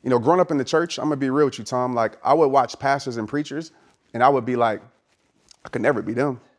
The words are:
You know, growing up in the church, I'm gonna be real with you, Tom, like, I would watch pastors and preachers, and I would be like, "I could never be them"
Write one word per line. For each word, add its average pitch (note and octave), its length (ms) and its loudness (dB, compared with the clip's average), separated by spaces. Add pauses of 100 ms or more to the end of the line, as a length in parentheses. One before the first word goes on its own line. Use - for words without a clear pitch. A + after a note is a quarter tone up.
You C3 80 -6
know, B2 80 4
growing D#3 200 4
up F3+ 120 0
in D3 60 -2
the C3 60 -2
church, E3 360 -2
I'm - 60 -6
gonna D3+ 120 -2
be C3+ 120 -2
real C#3+ 160 2
with C3 120 -4
you, A2 80 -12
Tom, B2 300 -2
like, A2+ 280 -2
I C3+ 100 4
would D#3 180 4
watch C3 280 2
pastors C#3 380 -2
and G#2+ 100 -4
preachers, D3 440 -6 (420)
and A#2 100 2
I C#3 60 8
would C3 160 2
be B2 100 -2
like, A2+ 260 0 (840)
"I - 40 -14
could A#2+ 120 -6
never A#2+ 200 0
be - 120 -6
them" C3 260 -2 (200)